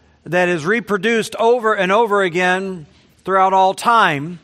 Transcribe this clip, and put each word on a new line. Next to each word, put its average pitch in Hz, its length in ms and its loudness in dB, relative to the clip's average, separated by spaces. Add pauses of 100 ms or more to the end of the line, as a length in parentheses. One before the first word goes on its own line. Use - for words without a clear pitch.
(220)
that 175 260 0
is 170 160 -2
reproduced 208 720 -2
over 226 400 2
and 190 160 -2
over 202 320 2
again 185 640 -2 (380)
throughout 190 280 2
all 190 220 2
time. 180 680 0